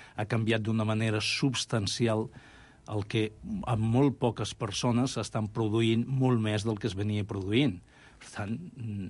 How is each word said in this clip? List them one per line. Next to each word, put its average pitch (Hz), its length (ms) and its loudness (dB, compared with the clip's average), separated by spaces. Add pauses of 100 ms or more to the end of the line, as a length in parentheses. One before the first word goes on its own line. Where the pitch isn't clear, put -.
(160)
ha 110 100 -4
canviat 113 400 0
d'una 110 220 0
manera 107 340 0
substancial 117 1080 0 (600)
el 104 160 -2
que 107 200 0 (420)
amb 110 140 2 (100)
molt 135 260 4
poques 117 380 -2
persones 120 640 0
estan 107 320 -2
produint 113 540 2
molt 131 340 4
més 107 240 0
del 110 160 -2
que 120 80 -2
es 92 80 -6
venia 104 300 0
produint. 98 500 0 (440)
Per - 120 -18
tant, 107 240 -6 (520)